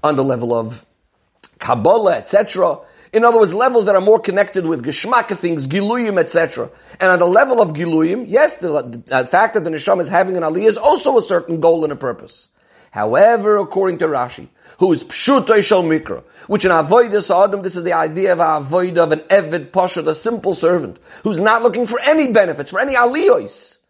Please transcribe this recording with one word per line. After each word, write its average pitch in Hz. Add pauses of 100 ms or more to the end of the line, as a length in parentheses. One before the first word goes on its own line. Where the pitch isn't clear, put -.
on 151
the 135
level 120
of 113 (720)
Kabbalah, 170
et -
cetera. 175 (340)
In 220
other 233
words, 190
levels 233
that 202
are 185
more 220
connected 190
with 160
Geshmaka 214
things, 160
Giluyim, 202
et 160
cetera. 165 (300)
And 185
on 180
the 175
level 233
of 175
Giluyim, 165
yes, 262
the, 131
the 131
fact 208
that 196
the 170
Neshama 180
is 165
having 185
an 170
Aliyah 175
is 214
also 220
a -
certain 170
goal 165
and 151
a 139
purpose. - (420)
However, 202
according 190
to 160
Rashi, 123 (320)
who 185
is 151
Pshutoi 240
Shel 190
Mikra, 156 (240)
which 190
in 185
Avodah 196
Sa'adim, 196
this 175
is 175
the 170
idea 165
of 170
a 156
Avodah 175
of 156
an 156
Eved 170
Pashut, 180
a 156
simple 202
servant, 165 (260)
who's 196
not 220
looking 233
for 233
any 294
benefits, 170
for 190
any 269
Aliyos. 254 (100)